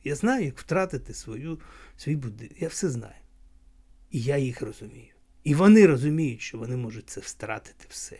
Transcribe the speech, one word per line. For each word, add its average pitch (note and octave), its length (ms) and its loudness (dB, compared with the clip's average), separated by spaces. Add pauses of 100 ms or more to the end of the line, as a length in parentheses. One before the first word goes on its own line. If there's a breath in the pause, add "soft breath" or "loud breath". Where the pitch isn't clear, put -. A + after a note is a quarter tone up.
Я C#3+ 120 -4
знаю, A3+ 300 0
як C3 140 -8
втратити F#3 540 -4
свою, C#3+ 460 -10 (380 loud breath)
свій D3+ 180 -2
будинок. A2+ 460 -10
Я E3 60 -4
все F3 220 -4
знаю. A#2+ 240 -8 (960)
І A2+ 100 -4
я C#3+ 160 0
їх B2+ 240 -4
розумію. A2 520 -14 (300)
І D3 120 2
вони G3+ 320 10
розуміють, D3 540 0
що - 160 -12
вони A#2+ 200 -6
можуть A2+ 320 -10
це - 120 -12
втратити - 680 -12
все. - 300 -14